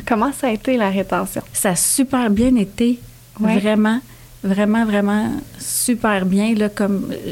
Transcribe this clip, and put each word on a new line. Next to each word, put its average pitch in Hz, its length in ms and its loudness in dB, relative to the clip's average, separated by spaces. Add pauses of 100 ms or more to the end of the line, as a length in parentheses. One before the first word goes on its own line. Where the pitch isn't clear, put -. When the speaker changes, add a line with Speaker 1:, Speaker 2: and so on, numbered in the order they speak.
Speaker 1:
Comment 240 260 0
ça - 140 -4
a 240 40 0
été 233 280 -2
la 208 100 2
rétention ? 190 540 -2 (100)
Speaker 2:
Ça - 180 0
a 175 60 0
super 254 540 0
bien 240 260 4
été. 240 420 0 (420)
Speaker 1:
Ouais. 196 180 2
Speaker 2:
Vraiment, 214 420 2 (420)
vraiment, 208 440 2
vraiment 208 440 0 (280)
super 214 640 -2
bien. 202 300 2
Là, 208 160 2
comme 202 420 -2 (200)